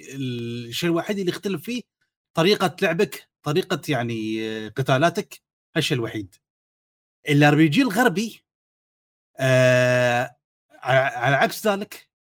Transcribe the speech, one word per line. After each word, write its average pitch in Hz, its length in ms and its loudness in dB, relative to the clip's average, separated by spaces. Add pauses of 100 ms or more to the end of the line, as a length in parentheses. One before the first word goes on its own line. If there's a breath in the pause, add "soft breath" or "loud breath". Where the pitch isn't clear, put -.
(160)
الشيء 120 720 -6
الوحيد 170 300 -2
اللي 180 120 -4
يختلف 185 320 -6
فيه 240 180 -8 (520)
طريقة 180 480 2
لعبك، 185 480 -2 (140)
طريقة 160 460 -2
يعني، 113 600 -4
آه، 110 200 -10
قتالاتك، 147 720 -2 (340)
هالشيء 151 220 0
الوحيد. 110 380 -8 (960)
الار 147 260 6
بي 160 120 6
جي 160 140 2
الغربي، 220 640 0 (920)
آه، 127 1000 2 (340)
على، 131 280 0
على 131 360 0
عكس 214 320 0
ذلك 202 420 -6 (200)